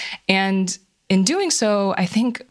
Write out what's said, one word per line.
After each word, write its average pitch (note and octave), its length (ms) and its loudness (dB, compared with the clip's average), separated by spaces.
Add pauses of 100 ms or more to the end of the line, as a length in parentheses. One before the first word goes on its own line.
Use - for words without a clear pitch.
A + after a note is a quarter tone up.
(280)
And F#3+ 500 0 (320)
in F#3+ 140 4
doing E4+ 280 0
so, G#3 460 0
I F#3 80 0
think A3+ 460 -2